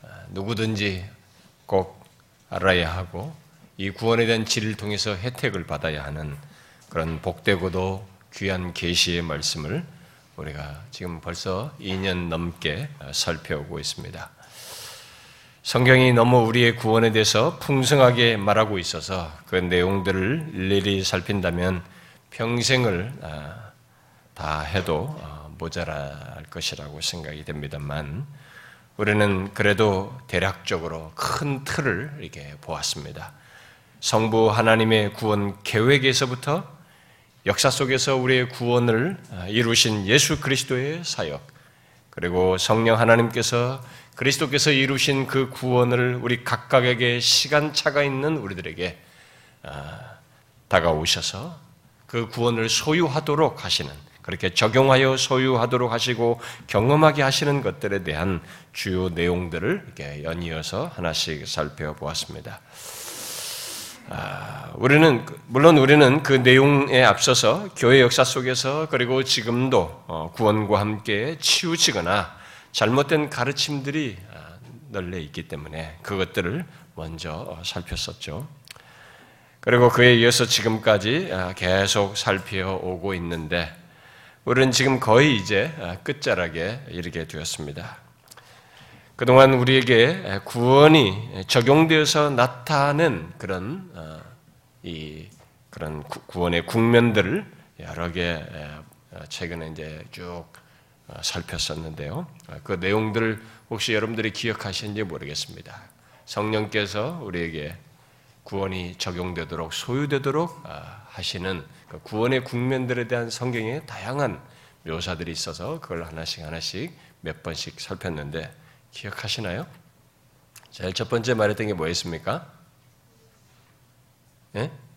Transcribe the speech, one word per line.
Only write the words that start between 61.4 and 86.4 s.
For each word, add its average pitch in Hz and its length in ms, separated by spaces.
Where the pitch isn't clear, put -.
살펴보았습니다. 76 1120
아, - 640
우리는, 139 500
물론 151 320
우리는 139 460
그 135 100
내용에 131 720
앞서서 123 720
교회 131 260
역사 123 220
속에서 135 640
그리고 131 340
지금도, 120 840
어, 82 260
구원과 104 460
함께 107 600
치우치거나 104 960
잘못된 143 580
가르침들이, 139 880
아, 80 240
널려 92 300
있기 78 280
때문에 78 540
그것들을 98 640
먼저, 80 360
어, 82 320
살폈었죠. 87 840
그리고 120 300
그에 123 260
이어서 120 300
지금까지, 110 840
아, 92 220
계속 98 640
살펴오고 92 960
있는데 85 720
우리는 131 260
지금 131 280
거의 123 380
이제, 104 440
아, 90 220
끝자락에 92 840